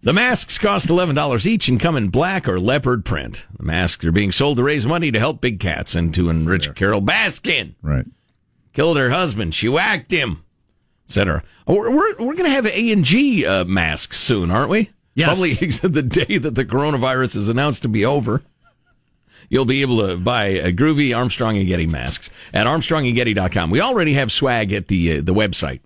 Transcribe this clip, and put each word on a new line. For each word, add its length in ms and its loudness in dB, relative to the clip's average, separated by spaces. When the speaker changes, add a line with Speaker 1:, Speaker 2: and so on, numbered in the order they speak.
Speaker 1:
The 100 0
masks 440 0
cost 320 0
eleven 280 2
dollars 320 0
each 200 0
and 120 2
come 160 0
in 140 0
black 360 0
or 140 0
leopard 440 0
print. 400 -6
The 60 -12
masks 400 -2
are 80 2
being 180 2
sold 280 2
to 40 2
raise 240 0
money 240 0
to 80 0
help 220 -2
big 180 -2
cats 380 -4
and 180 0
to 160 2
enrich 360 0
Speaker 2:
Sure. 80 -10
Speaker 1:
Carol 280 0
Baskin. 800 -2
Speaker 2:
Right. 240 -2
Speaker 1:
Killed 260 2
her 120 2
husband. 420 -2
She 160 -2
whacked 440 -2
him, 320 -2
et 40 -14
cetera. 300 0
We're, 240 2
we're, 340 2
we're 120 -4
gonna 140 2
have 160 2
A 260 0
and 120 4
G, 400 2
uh, 200 0
masks 560 -2
soon, 320 0
aren't 180 0
we? 200 0
Speaker 2:
Yes. 100 2
Speaker 1:
Probably 280 2
<laughs> 280 -2
the 220 0
day 340 0
that 160 -4
the 100 0
coronavirus 760 0
is 100 -2
announced 340 0
to 60 -2
be 160 2
over. 380 0
You'll 160 2
be 180 0
able 240 2
to 120 -2
buy 260 0
a 280 0
groovy 460 2
Armstrong 380 0
and 100 0
Getty 220 0
masks 420 -6
at 140 2
Armstrong 400 0
and 80 0
Getty 180 2
dot 160 0
com. 200 0
We 100 2
already 320 0
have 180 0
swag 420 0
at 140 -4
the, 320 2
uh, 20 -2
the 140 0
website. 520 0